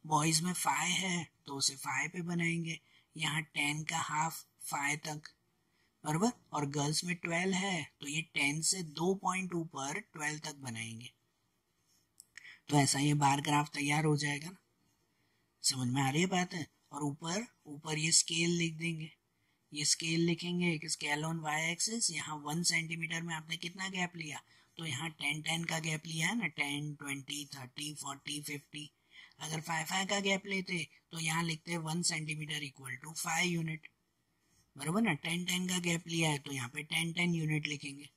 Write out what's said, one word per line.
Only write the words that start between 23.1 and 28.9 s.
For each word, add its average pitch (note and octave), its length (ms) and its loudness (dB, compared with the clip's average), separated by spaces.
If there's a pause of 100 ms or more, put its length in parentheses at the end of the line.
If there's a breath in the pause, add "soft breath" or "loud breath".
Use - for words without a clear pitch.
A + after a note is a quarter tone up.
में E3+ 140 -4
आपने D#3+ 220 -6
कितना F#3+ 320 -6
gap F3+ 260 -2
लिया, D3+ 260 -8 (360 soft breath)
तो E3 80 -6
यहाँ D#3 240 -2
टेन, D3+ 320 -4
टेन E3 220 0
का E3 160 0
gap D#3+ 260 -2
लिया D#3+ 220 0
है G#3+ 100 0
ना, G3+ 100 0
टेन, D3 480 -4
ट्वेंटी, C#3 500 -8
थर्टी, C#3 480 -10
फ़ोर्टी, D3 480 -8
फ़िफ़्टी। D3 500 -10 (480 loud breath)